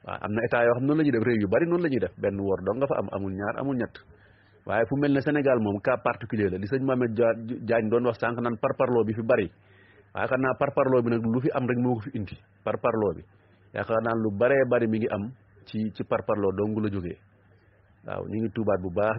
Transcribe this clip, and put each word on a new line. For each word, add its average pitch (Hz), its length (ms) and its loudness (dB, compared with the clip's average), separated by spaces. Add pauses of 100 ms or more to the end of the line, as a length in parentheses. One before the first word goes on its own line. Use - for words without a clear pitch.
Waaw, 95 180 -8
am 98 100 -4
na 110 120 0
état 120 200 2
yoo 120 100 6
xam 127 120 -2
noonu 156 160 2
la - 20 4
ñuy 143 80 2
def, 110 120 0
réew 117 160 2
yu 101 80 0
bari 156 180 2
noonu 175 160 0
la 165 60 0
ñuy 127 120 0
def, 90 180 -4
benn 98 220 -2
woor 95 240 0
dong 104 140 0
nga 139 80 0
fa - 120 -2
am, 98 140 -4
amul 98 200 -4
ñaar, 104 280 -4
amul 135 160 -2
ñett. 113 200 -4 (680)
Waaye 110 240 0
fu 135 80 -2
mel 143 160 2
ne 139 80 4
Sénégal 139 400 2
moom 104 220 0
cas 127 160 0
particulier 110 500 -2
la, 90 80 -2
li 104 100 -6
sëñ 131 180 -2
Mohamed 123 280 0
Dia-, 113 220 4 (320)
Diagne 113 240 2
doon 120 160 2
wax 113 140 0
sànq 117 200 -2
naan 120 160 -2
parparloo 123 480 2
bi 107 80 0
fi 110 100 -4
bari. 113 280 2 (640)
Yaakaar 117 240 0
naa 131 200 2
parparloo 135 440 4
bi 117 80 0
nag 117 140 0
lu 117 160 0
fi 139 140 0
am 127 120 -2
rek 123 120 0
moo 123 160 2
ko 110 80 -4
fi - 120 -12
indi, 104 220 -6 (260)
parparloo 110 540 0
bi. 85 60 -18 (520)
Yaakaar 113 300 0
naa 113 100 0
lu 110 160 0
baree 127 400 4
bari 120 160 4
mi 110 120 0
ngi 110 120 -2
am 107 220 -4 (340)
ci, 110 280 -6
ci 113 100 -8
parparloo 104 480 0
dong 107 260 -2
la 104 120 0
jógee. 87 280 -6 (880)
Waaw, 95 220 -6
ñu 98 100 -6
ngi 110 160 -2
tuubaat 101 280 0
bu 92 80 -6
baax 104 280 0